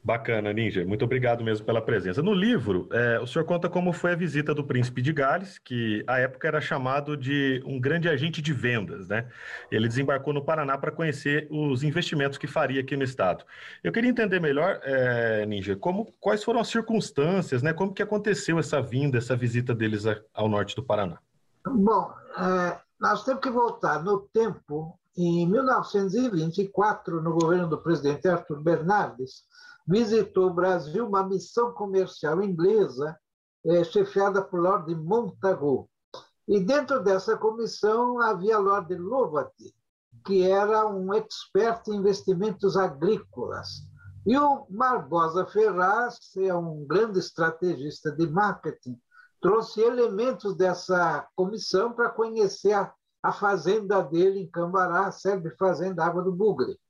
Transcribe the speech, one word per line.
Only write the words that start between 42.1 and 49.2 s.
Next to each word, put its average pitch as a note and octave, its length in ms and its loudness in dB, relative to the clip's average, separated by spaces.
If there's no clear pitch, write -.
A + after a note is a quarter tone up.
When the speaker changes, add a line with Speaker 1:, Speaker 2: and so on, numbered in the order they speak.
Speaker 2:
agrícolas. D#3+ 1040 -2
E A#3+ 120 4
o C#4+ 320 2
Barbosa F3+ 760 0
Ferraz, G#3 720 2
é F#3+ 180 0
um D#3+ 320 -6
grande F#3+ 320 2
estrategista D#3+ 880 -4
de D3 160 0
marketing, D#3+ 720 -2